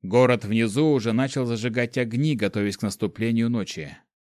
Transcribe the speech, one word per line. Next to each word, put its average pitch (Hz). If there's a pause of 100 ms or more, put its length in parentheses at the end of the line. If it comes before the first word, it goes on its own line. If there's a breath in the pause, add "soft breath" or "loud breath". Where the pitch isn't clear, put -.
Город 120
внизу 113
уже 117
начал 131
зажигать 117
огни, 127
готовясь 101
к -
наступлению 113
ночи. 87 (360)